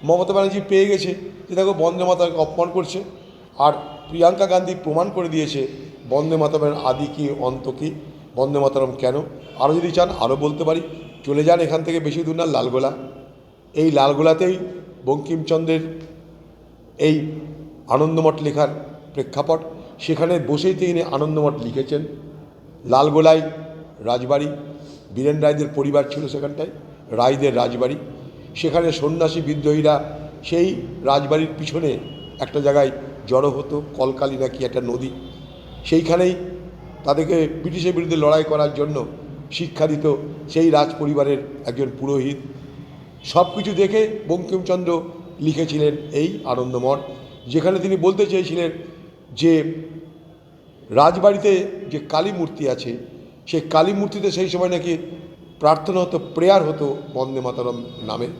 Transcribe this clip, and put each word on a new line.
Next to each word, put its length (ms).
মমতা 300
ব্যানার্জি 360
পেয়ে 160
গেছে 300
যে 60
দেখো 180
বন্দে 300
মাতরমকে 340
অপমান 340
করছে, 320
আর 160
প্রিয়াঙ্কা 360
গান্ধী 380
প্রমাণ 260
করে 200
দিয়েছে 380
বন্দে 280
মাতরমের 360
আদি 420
কি, 140
অন্ত 400
কি, 120
বন্দে 240
মাতরম 400
কেন। 220
আরও 160
যদি 160
চান 180
আরও 160
বলতে 280
পারি, 180
চলে 200
যান 160
এখান 240
থেকে 160
বেশি 240
দূর 120
না, 100
লালগোলা। 460
এই 180
লালগোলাতেই 680
বঙ্কিমচন্দ্রের 960
এই 340
আনন্দমঠ 540
লেখার 260
প্রেক্ষাপট, 460
সেখানে 480
বসেই 260
তিনি 300
আনন্দমঠ 580
লিখেছেন। 440
লালগোলায় 560
রাজবাড়ি, 480
বীরেন 240
রায়দের 360
পরিবার 360
ছিল 160
সেখানটায়, 420
রায়দের 440
রাজবাড়ি। 400
সেখানে 360
সন্ন্যাসী 500
বিদ্রোহীরা 760
সেই 320
রাজবাড়ির 440
পিছনে 400
একটা 200
জায়গায় 320
জড়ো 220
হতো, 320
কলকালি 440
নাকি 280
একটা 160
নদী, 280
সেইখানেই 500
তাদেরকে 440
ব্রিটিশের 460
বিরুদ্ধে 240
লড়াই 260
করার 320
জন্য 300
শিক্ষা 360
দিত 280
সেই 200
রাজ 200
পরিবারের 380
একজন 220
পুরোহিত। 380
সব 320
কিছু 180
দেখে 540
বঙ্কিমচন্দ্র 760
লিখেছিলেন 560
এই 340
আনন্দমঠ, 540
যেখানে 320
তিনি 180
বলতে 280
চেয়েছিলেন 460
যে 420
রাজবাড়িতে 760
যে 80
কালী 320
মূর্তি 380
আছে, 500
সেই 220
কালী 240
মূর্তিতে 380
সেই 180
সময় 200
নাকি 280
প্রার্থনা 400
হতো, 200
প্রেয়ার 280
হতো 340
বন্দে 280
মাতরম 420
নামে। 240